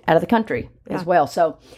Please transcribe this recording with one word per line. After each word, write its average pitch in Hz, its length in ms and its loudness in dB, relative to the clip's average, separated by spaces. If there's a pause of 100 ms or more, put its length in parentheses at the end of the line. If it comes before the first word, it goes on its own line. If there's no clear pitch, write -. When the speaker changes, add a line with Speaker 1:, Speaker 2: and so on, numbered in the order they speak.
Speaker 1:
out 160 80 4
of 160 60 4
the 170 60 -6
country - 420 -2 (180)
as 190 140 -6
Speaker 2:
Yeah. 170 60 -12
Speaker 1:
well. 170 200 4
So, 160 300 -2 (200)